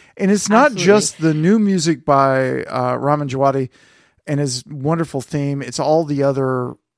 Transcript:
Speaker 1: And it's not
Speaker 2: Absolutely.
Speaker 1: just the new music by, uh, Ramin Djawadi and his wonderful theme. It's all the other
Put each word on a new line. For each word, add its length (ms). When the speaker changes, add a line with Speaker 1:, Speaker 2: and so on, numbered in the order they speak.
Speaker 1:
And 140
it's 180
not 240
Speaker 2:
Absolutely. 140
Speaker 1:
just 340
the 140
new 240
music 460
by, 600
uh, 320
Ramin 320
Djawadi 400
and 140
his 260
wonderful 540
theme. 420
It's 180
all 240
the 180
other 520